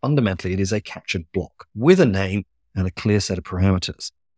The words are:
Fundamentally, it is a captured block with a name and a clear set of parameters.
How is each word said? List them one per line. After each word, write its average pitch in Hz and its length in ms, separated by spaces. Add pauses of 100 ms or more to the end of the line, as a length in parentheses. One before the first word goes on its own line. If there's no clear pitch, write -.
Fundamentally, 107 520
it 95 80
is 95 100
a 107 80
captured - 540
block - 420
with 160 240
a 165 60
name 95 400 (280)
and 92 140
a 90 40
clear 104 280
set 95 180
of 85 60
parameters. 92 680 (240)